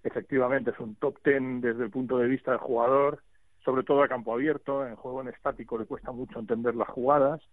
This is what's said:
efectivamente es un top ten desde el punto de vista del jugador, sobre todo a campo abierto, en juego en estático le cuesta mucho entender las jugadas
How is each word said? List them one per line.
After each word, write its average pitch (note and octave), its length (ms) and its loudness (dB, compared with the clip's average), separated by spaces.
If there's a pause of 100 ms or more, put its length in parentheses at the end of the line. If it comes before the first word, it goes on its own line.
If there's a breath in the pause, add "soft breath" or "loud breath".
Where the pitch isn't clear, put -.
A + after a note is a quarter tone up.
efectivamente B2 680 0
es - 80 -12
un A2 160 -10
top - 260 -4
ten C3 380 2
desde A#2+ 240 0
el G#2+ 60 -4
punto B2+ 280 -2
de A#2+ 80 4
vista C3 240 0
del A#2+ 80 2
jugador, C3+ 640 2 (420)
sobre B2+ 200 0
todo C#3+ 180 4
a C3+ 60 6
campo A#2 260 -4
abierto, C#3 500 -2
en A#2 120 -10
juego B2+ 240 -8
en C3 80 -8
estático A#2+ 500 -6
le A2 80 -4
cuesta - 240 -8
mucho B2 300 -10
entender A2+ 340 -2
las A2 140 -2
jugadas C#3 520 2 (120)